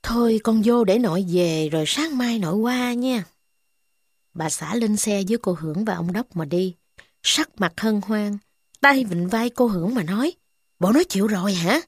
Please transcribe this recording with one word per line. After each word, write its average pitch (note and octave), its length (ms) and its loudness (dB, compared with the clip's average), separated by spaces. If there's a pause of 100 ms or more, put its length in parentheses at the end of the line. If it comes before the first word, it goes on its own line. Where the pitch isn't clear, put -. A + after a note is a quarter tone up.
"Thôi A#3 400 2
con A3 220 2
vô A#3+ 180 6
để G3 160 4
nội F#3+ 340 0
về E3 380 2
rồi D#3+ 160 0
sáng D4 300 -2
mai A#3+ 220 -2
nội F3 160 -2
qua B3 380 0
nha." A#3+ 300 -2 (1080)
Bà D#3+ 160 -4
xã D#3+ 260 -6
lên A3 220 0
xe G3+ 300 -2
với A3+ 100 -2
cô F3+ 220 -2
Hưởng D#3+ 260 -4
và G3+ 100 -4
ông E3+ 180 -4
Đốc A#3 220 -6
mà D#3+ 100 -4
đi, F3 300 -2 (480)
sắc - 340 0
mặt F3+ 200 -2
hân G#3+ 280 0
hoan, G#3 320 -4 (440)
tay C#4 240 4
vịn F3 220 -2
vai A3+ 220 0
cô A#3+ 180 2
Hưởng G3 280 0
mà G#3+ 80 0
nói: A3 300 -2 (460)
"Bộ F3+ 120 2
nó D4+ 180 6
chịu G3 180 0
rồi G3+ 260 0
hả? F#3 340 2